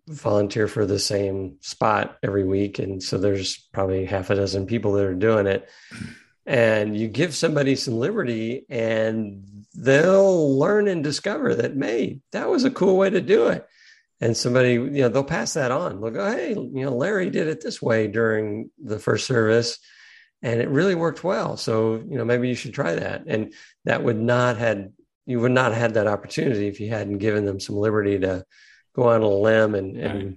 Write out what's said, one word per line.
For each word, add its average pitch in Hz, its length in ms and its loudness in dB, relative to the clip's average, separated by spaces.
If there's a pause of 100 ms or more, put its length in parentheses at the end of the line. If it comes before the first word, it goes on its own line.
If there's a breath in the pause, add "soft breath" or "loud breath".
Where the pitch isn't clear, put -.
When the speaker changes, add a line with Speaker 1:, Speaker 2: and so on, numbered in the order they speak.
Speaker 1:
volunteer 104 600 0
for 107 180 -2
the 98 120 0
same 98 600 -2
spot - 640 -2
every 98 220 0
week. 98 340 -2
And 98 240 -6
so - 160 -4
there's 98 380 0 (160)
probably 95 320 0
half 95 260 -2
a 104 60 2
dozen 95 300 0
people 107 260 -2
that 101 140 2
are 92 80 -2
doing 104 320 2
it. 98 220 0 (760 loud breath)
And 107 520 2
you 110 120 -2
give 139 260 -2
somebody 147 400 2
some 120 240 -4
liberty 123 720 -4
and 110 720 -2 (320)
they'll 165 840 4
learn 208 280 2
and 175 160 0
discover 202 540 -2
that, 120 200 -2
"May, 208 440 -2 (120)
that 202 160 -4
was 269 160 2
a - 60 2
cool 185 260 2
way 190 140 4
to 196 100 0
do 196 280 4
it." - 180 -2 (540 soft breath)
And 117 160 0
somebody, 127 380 4
you 120 140 0 (140)
know, 123 60 6
they'll 131 160 0
pass 202 300 -4
that 127 180 0
on. 139 280 -4
They'll 110 120 -6
go, 196 180 -2
"Hey, 311 200 -4
you 131 340 -6
know, 139 100 -2
Larry 185 360 -2
did 170 180 -2
it 156 140 -6
this - 200 -10
way 113 240 2
during 107 640 -2 (120)
the 107 180 -6
first - 260 0
service 117 520 2 (640 loud breath)
and 117 200 0
it - 80 0
really 170 260 2
worked 165 300 -4
well. 185 320 -4
So, 113 400 0 (120)
you 147 80 -6
know, 117 80 -2
maybe 120 240 0
you 123 60 -2
should 107 200 -10
try 160 200 -2
that." 101 320 -6
And 110 260 -2 (320 loud breath)
that 123 200 0
would 113 160 0
not 123 360 2
had, 107 360 -2 (340)
you 123 140 -2
would 123 120 2
not 127 200 2
have 113 80 -2
had 113 140 0
that 107 120 2
opportunity 104 640 -2
if 101 100 -8
you 107 120 -6
hadn't 101 280 -4
given 104 260 0
them 98 140 -2
some - 160 -8
liberty 104 460 2
to 92 240 -2 (500 soft breath)
go 123 140 4
on 113 140 6
a 110 60 4
limb 107 460 4
and, 95 220 -4
and, 101 280 -6
Speaker 2:
Right. 95 120 -10